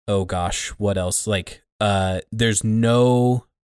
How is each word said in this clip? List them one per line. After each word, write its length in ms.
Oh 200
gosh, 420
what 200
else? 280
Like, 360
uh, 400
there's 320
no, 840